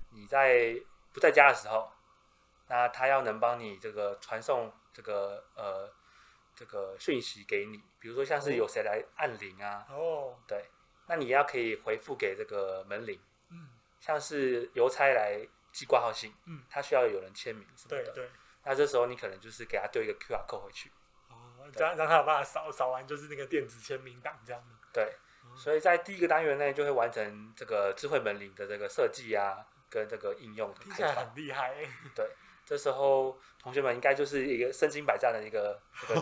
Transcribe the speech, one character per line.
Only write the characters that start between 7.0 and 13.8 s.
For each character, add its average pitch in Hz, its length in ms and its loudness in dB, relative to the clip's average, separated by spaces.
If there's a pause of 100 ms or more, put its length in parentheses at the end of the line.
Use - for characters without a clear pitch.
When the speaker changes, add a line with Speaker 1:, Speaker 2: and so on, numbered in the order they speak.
Speaker 1:
息 101 240 -12
给 101 200 -4
你， 107 180 -16 (160)
比 - 80 -18
如 117 80 -12
说 135 80 0
像 143 180 0
是 139 140 0
有 113 100 2
谁 107 180 -2
来 107 200 -2 (140)
按 127 200 -4
铃 95 240 -14
啊。 101 280 -8
Speaker 2:
哦。 139 80 -14
哦。 147 500 -4
Speaker 1:
对。 101 220 -8 (380)
那 170 100 -2
你 139 100 -4
要 135 160 6
可 139 140 -6
以 113 180 -2
回 110 220 -2
复 135 180 -10
给 101 180 -2
这 107 120 -8
个 98 400 -4
门 104 200 -8
铃。 98 140 -10 (300)
Speaker 2:
嗯。 170 180 -20 (320)